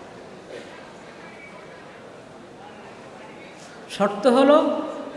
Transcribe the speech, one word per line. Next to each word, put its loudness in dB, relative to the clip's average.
শর্ত 2
হলো 8